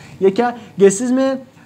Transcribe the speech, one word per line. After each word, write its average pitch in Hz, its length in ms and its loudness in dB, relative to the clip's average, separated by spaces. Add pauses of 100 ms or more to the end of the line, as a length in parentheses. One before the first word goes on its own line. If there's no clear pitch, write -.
(220)
ये 190 80 4
क्या, 240 280 -2 (200)
gases 196 320 2
में 262 280 -2 (280)